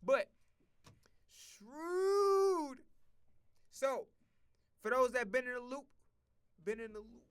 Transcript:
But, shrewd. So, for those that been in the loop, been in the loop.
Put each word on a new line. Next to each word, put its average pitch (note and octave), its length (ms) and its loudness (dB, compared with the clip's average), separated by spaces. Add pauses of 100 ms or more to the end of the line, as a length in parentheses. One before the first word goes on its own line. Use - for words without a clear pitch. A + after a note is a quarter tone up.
But, B3+ 280 0 (1000)
shrewd. F#4 1500 0 (920)
So, C4 360 -4 (760)
for G#3+ 100 -4
those B3+ 200 4
that A#3+ 200 -2
been B3+ 140 0
in B3 80 -8
the B3 60 -6
loop, C4 260 -10 (760)
been G#3 160 -4
in A3+ 140 -10
the G#3+ 60 -12
loop. A3+ 320 -20